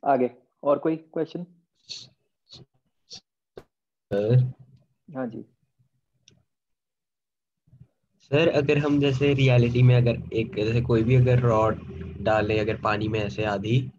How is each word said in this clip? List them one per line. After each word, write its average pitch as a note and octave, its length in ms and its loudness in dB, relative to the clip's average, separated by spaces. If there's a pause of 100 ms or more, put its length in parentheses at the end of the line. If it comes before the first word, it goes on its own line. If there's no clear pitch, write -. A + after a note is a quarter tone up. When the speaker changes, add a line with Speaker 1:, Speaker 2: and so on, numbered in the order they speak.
Speaker 1:
आगे, B2+ 220 2 (320)
और C#3+ 160 0
कोई D#3+ 160 -2
question? E3 500 -10 (2750)
Speaker 2:
सर। B2 400 0 (640)
Speaker 1:
हाँ C3 120 -6
जी। A2+ 180 -14 (2750)
Speaker 2:
Sir, D#3 260 0
अगर D3 300 2
हम D3 220 2
जैसे C#3+ 340 2
reality B2 480 4
में B2 140 6
अगर A#2+ 380 0
एक, A2+ 220 -4
जैसे A2+ 260 0
कोई A2+ 220 0
भी B2 120 2
अगर B2+ 240 4
रॉड A2 400 0 (420)
डाले G#2+ 380 0
अगर G#2+ 220 -4
पानी G#2+ 260 -2
में A2 120 -2
ऐसे G#2 240 -6
आधी G#2+ 560 -2